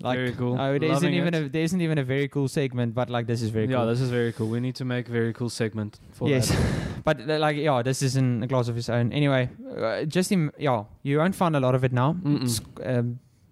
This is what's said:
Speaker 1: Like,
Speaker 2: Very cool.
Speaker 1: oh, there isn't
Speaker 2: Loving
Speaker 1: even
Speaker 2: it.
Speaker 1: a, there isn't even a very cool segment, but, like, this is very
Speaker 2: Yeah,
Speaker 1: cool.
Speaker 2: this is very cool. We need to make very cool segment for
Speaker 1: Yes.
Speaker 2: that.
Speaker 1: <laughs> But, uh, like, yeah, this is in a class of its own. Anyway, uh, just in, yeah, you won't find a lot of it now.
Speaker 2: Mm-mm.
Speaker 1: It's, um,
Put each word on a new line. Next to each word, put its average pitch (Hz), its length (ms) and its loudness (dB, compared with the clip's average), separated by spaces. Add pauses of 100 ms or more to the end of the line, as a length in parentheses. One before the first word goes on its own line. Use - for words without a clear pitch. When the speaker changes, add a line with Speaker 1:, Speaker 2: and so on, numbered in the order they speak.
Speaker 1:
Like, 123 140 -2
Speaker 2:
Very 127 160 -2
cool. 123 260 -2
Speaker 1:
oh, 139 200 0
there 123 120 0
isn't - 40 2
Speaker 2:
Loving 156 200 2
Speaker 1:
even 170 200 0
Speaker 2:
it. 160 100 0
Speaker 1:
a, 139 60 -6
there 160 120 0
isn't 175 200 0
even 156 160 0
a 135 60 0
very 139 240 0
cool 139 200 0
segment, 123 460 -2
but, 120 160 -2
like, 120 160 -2
this 117 160 0
is 110 80 0
very 110 180 0
Speaker 2:
Yeah, 127 100 0
Speaker 1:
cool. 113 100 2
Speaker 2:
this 120 120 0
is 131 80 0
very 120 240 0
cool. 113 160 -4
We 117 120 -2
need 123 160 -4
to 131 100 -6
make 123 220 -2
very 117 260 0
cool 120 160 -4
segment 107 480 -4 (140)
for - 160 -4
Speaker 1:
Yes. 131 200 4
Speaker 2:
that. - 100 2 (260)
Speaker 1:
<laughs> - 200 -8
But, 139 240 0
uh, 156 100 2
like, 151 200 2
yeah, 139 240 2
this 131 200 0
is 131 140 2
in 123 260 2
a 123 60 -2
class 123 200 2
of 117 100 -2
its 117 100 -4
own. 120 240 2
Anyway, 135 380 2 (260)
uh, 110 280 -2
just 180 280 0
in, 165 260 2
yeah, 123 260 0 (180)
you 139 160 2
won't 185 160 2
find 165 200 2
a 143 60 2
lot 127 140 4
of 131 100 2
it 127 80 2
now. 127 220 2
Speaker 2:
Mm-mm. 147 300 0
Speaker 1:
It's, 117 160 -2 (220)
um, 120 360 -2 (340)